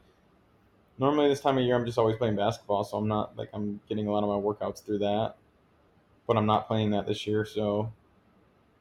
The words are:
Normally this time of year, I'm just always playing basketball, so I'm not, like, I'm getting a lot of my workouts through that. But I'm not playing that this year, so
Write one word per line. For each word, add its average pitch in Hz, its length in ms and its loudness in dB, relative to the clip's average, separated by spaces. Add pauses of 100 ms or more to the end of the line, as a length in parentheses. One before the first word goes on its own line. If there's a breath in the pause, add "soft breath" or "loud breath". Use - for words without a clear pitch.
(1000 soft breath)
Normally 143 300 4
this 139 120 2
time 135 180 2
of 127 60 2
year, 123 120 2
I'm 120 100 0
just 117 120 -6
always 110 180 4
playing 110 200 0
basketball, 101 480 0
so 104 140 -6
I'm 107 100 -2
not, 107 280 -2
like, 110 180 -8
I'm 104 340 -8
getting 107 200 -4
a 104 40 0
lot 104 120 0
of 104 40 0
my 101 80 0
workouts 101 480 -4
through 104 140 -2
that. 101 380 -2 (920)
But 113 120 2
I'm 107 80 2
not 107 220 2
playing 110 240 2
that 101 140 0
this 104 200 -4
year, 107 200 0
so 104 460 -2 (880)